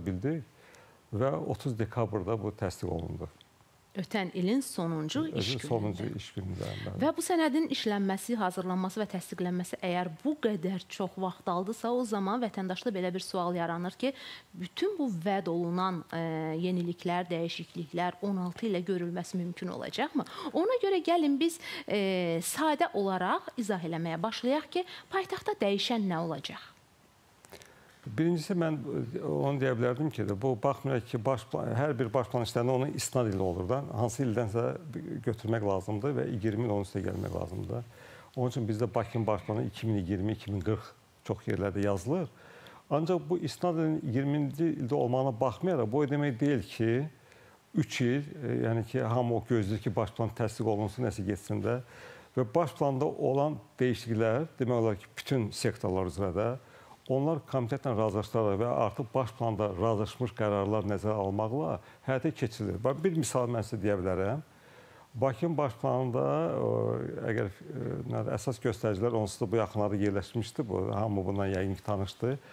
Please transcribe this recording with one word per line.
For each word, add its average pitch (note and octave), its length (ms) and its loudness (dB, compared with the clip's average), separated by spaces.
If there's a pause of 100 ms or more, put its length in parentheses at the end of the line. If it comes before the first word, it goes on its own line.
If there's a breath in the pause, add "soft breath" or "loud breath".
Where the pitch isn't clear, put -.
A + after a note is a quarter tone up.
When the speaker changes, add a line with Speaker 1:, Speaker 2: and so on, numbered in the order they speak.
Speaker 1:
bildik A2+ 400 -2 (680 loud breath)
və B2+ 240 2
otuz D3 440 -2
dekabrda A2 580 0
bu G2+ 160 -4
təsdiq F2 400 -4
olundu. E2+ 340 -4 (680)
Speaker 2:
Ötən G3 400 -2
ilin F#3+ 240 2
sonuncu E3 640 -2
Speaker 1:
Özü D#4+ 160 -2
Speaker 2:
iş G2 160 2
günündə. A#2 120 -6
Speaker 1:
sonuncu G#2 380 0 (140)
iş - 60 -12 (100)
günündə, F#2+ 320 -4
bəli. - 320 -6
Speaker 2:
Və D#4 160 4
bu E4 80 -2
sənədin D#4+ 480 2
işlənməsi, G3+ 640 0
hazırlanması F#3 640 0
və G#3 140 0
təsdiqlənməsi F3+ 640 -2
əgər F3+ 300 0 (100)
bu D4+ 140 0 (100)
qədər F#3+ 480 0
çox F#3 240 -4
vaxt F#3 320 -4
aldısa, G3+ 480 -2
o B3+ 80 2
zaman G#3 400 0
vətəndaşda F#3+ 480 -2
belə F3+ 240 0
bir F#3 80 -2
sual F3+ 320 -2
yaranır E3+ 400 -2
ki, C4 160 0 (400 loud breath)
bütün E4+ 480 -2
bu C#4 80 2
vəd F#3+ 400 0
olunan, F3 640 0
e, E3 80 -4 (460)
yeniliklər, F3 640 0
dəyişikliklər E3+ 880 -4
on G3 240 -2
altı F3+ 240 -4
ilə F3+ 160 0
görülməsi F3 560 -2
mümkün F3 380 -4
olacaqmı? A#3+ 500 -2 (240 loud breath)
Ona G#4 320 2
görə G4 160 4
gəlin D4+ 400 4
biz, E4 220 0 (260 loud breath)
e, F3+ 560 2
sadə D#4 560 2
olaraq G3 560 0
izah G3+ 240 0
eləməyə E3 400 -2
başlayaq B3 560 0
ki, F4+ 80 0 (240 loud breath)
paytaxtda F#4+ 560 -2
dəyişən G3+ 480 2
nə D#3+ 160 0
olacaq? D#3+ 440 -8 (1300 loud breath)
Speaker 1:
Birincisi, D#3+ 480 2
mən, E3 220 2 (420)
e, - 80 -4
onu C#3+ 320 2
deyə C3 200 2
bilərdim B2 360 2
ki, G#2+ 140 -2 (140)
bu C3+ 100 2 (100)
baxmayaraq C3+ 480 0
ki, A#2+ 160 -2
baş C3 240 0
plan, B2+ 240 -2
hər C#3 240 2
bir A#2 160 0
baş B2 160 2
plan B2 160 0
işlərində B2 320 2
onun C#3 160 0
istinad A#2+ 380 2
ili F#2+ 100 0
olur F2+ 280 0
da. B2+ 100 2 (180)
Hansı A#2 300 0
ildənsə A#2 380 2 (600)
götürmək A2 400 0
lazımdır G2+ 540 0
və B2+ 60 0 (100)
iyirmi G#2+ 320 0
il G#2 80 2
onun G2+ 100 0
üstə G2 160 -4
gəlmək F#2 320 -2
lazımdır. F#2+ 540 -4 (480 loud breath)
Onun B2+ 180 0
üçün A#2 160 -2
bizdə G#2+ 260 0
Bakının A#2 320 0
baş G#2+ 200 2
planı A2 180 0
iki A2+ 220 -4
min G2+ 160 2
iyirmi, G2+ 340 0
iki G2+ 140 -8
min G2+ 100 0
qırx F2+ 300 -2 (340)
çox - 220 -4
yerlərdə G2+ 380 0
yazılır. A2 440 0 (600 loud breath)
Ancaq D#3+ 400 2
bu F3+ 80 2
istinad E3 440 0
ilinin D#3 320 0
iyirminci C#3 540 2 (160)
ildə B2 100 0
olmağına C3 460 4
baxmayaraq, C3 520 2
bu D3 120 4
o - 20 4
demək C#3+ 340 0
deyil C#3+ 220 4
ki, A2+ 300 0 (840 loud breath)
üç - 260 0
il, B2+ 200 4
e, D3 320 -4 (140)
yəni A2+ 180 2
ki, B2+ 160 0
hamı A#2+ 380 2
o - 100 -2
gözləyir G#2+ 320 2
ki, G#2+ 140 -2
baş A2 180 0
plan A2+ 240 0
təsdiq A2 320 0
olunsun, G#2+ 400 0
nəsə G2 160 -4
getsin G2+ 400 -2
də. A#2 140 0 (580 loud breath)
Və B2+ 160 2
baş E3 240 2
planda C#3 320 2
olan C#3 480 2 (220)
dəyişikliklər, A#2 640 4 (140)
demək A#2+ 240 4
olar G#2+ 180 2
ki, - 160 -20
bütün A#2 340 0
sektorlar F#2+ 640 0
üzrə G2 220 0
də, G#2+ 120 2 (640 loud breath)
onlar C#3+ 360 2
komitetlə B2+ 520 0
razılaşdıraraq G#2 640 2
və A#2 100 2 (180)
artıq A2 260 -4
baş B2+ 240 0
planda G#2+ 400 0
razılaşmış A2 600 0
qərarlar G#2 520 2
nəzərə G#2 320 0
almaqla A2 580 0 (280 loud breath)
həyata C3+ 260 2
keçirilir. G#2 500 -2
Bax, C#3 200 0
bir E3+ 160 2
misal B2 320 2
mən A2+ 140 0
sizə A2 180 -6
deyə G2+ 160 4
bilərəm. F#2+ 420 0 (760 loud breath)
Bakının C3+ 400 2
baş C#3 240 2
planında, B2+ 440 2 (360)
o, A#2 120 2 (580)
əgər, G#2+ 220 0
e, C3+ 320 -10 (280)
nə, A2+ 120 0 (120)
əsas A#2+ 240 -2
göstəricilər A2+ 560 0
onsuz G#2+ 300 0
da - 60 -6
bu A2+ 100 4
yaxınlarda G#2 400 0
yerləşmişdi. G#2 640 0
Bu, G2+ 140 0 (100)
hamı G2+ 340 0
bundan G2 280 0
yəqin F#2+ 240 0
ki, - 80 -14
tanışdı. G#2 480 -2 (200 loud breath)